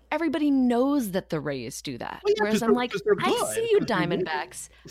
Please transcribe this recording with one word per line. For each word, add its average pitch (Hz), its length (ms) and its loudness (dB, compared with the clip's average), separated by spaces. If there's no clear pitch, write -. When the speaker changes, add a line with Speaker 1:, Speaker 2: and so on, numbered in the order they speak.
Speaker 1:
everybody 302 400 0
knows 254 600 2
that 180 180 -4
the 160 100 -2
Rays 135 420 -8
do 127 160 -10
that. - 260 -10
Speaker 2:
Well, 415 140 2
yeah, 427 60 0
Speaker 1:
Whereas 214 100 2
Speaker 2:
'cause 427 80 2
Speaker 1:
I'm 466 80 2
Speaker 2:
they're, 480 60 6
Speaker 1:
like, 494 160 -4
Speaker 2:
'cause - 120 -4
they're 403 160 4
Speaker 1:
"I - 120 0
Speaker 2:
good. 494 240 -2
Speaker 1:
see 453 160 -2
you, 415 80 6
Speaker 2:
They're - 80 -2
good. 175 400 0
Speaker 1:
Diamondbacks. 160 420 -8